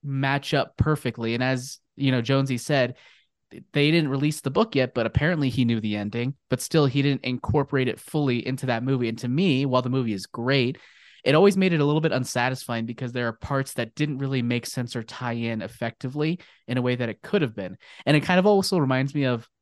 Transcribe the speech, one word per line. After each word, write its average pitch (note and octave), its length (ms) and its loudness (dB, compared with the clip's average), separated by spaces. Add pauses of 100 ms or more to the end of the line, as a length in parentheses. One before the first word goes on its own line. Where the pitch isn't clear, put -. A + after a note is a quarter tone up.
match C#3 500 -2
up C#3 240 0
perfectly. A#2+ 580 0
And B2 80 0
as, B2+ 360 -2 (160)
you C3+ 160 0
know, B2+ 100 2
Jonesy C3+ 360 0
said, B2+ 380 0 (760)
they D3 180 4
didn't D#3 220 4
release D3 300 -2
the D#3+ 100 -4
book G#3+ 240 2
yet, B2+ 180 2
but A2+ 140 0
apparently D3 420 2
he A#2+ 160 2
knew A#2 140 2
the G#2 160 -2
ending, A#2 400 -4 (140)
but B2+ 120 -2
still D#3 240 2
he C#3 160 0
didn't C#3 220 0
incorporate C3 640 -2
it - 120 -4
fully C3+ 460 -2
into C3 220 -6
that A#2 160 0
movie. B2 260 0
And A2+ 100 -6
to B2+ 80 -6
me, C#3 380 2
while B2+ 160 2
the B2 80 -4
movie B2 240 -2
is F#2+ 140 -8
great, B2+ 500 0 (480)
it C#3 80 4
always F#3 240 6
made F#3+ 160 2
it D#3+ 80 2
a C#3+ 40 4
little D3 140 4
bit D#3+ 140 0
unsatisfying B2 720 -2
because A#2+ 260 -8
there B2 160 -2
are A2+ 60 -4
parts C3+ 400 -4
that A#2 220 -6
didn't D3 240 -4
really C3+ 240 -2
make A#2+ 240 -2
sense A#2+ 280 -8
or A#2+ 60 -6
tie A#2+ 320 -8
in A#2 300 -4
effectively C#3 760 -6 (280)
in B2+ 100 -2
a B2+ 40 -2
way B2 140 0
that A#2+ 140 -4
it - 140 -12
could G3+ 180 0
have A#2 140 -2
been. F#2 200 -8 (300)
And D3 100 4
it D3+ 60 4
kind F3+ 180 4
of F#3 60 2
also G3 320 4
reminds C3+ 380 2
me C#3+ 100 0
of B2 240 -2 (120)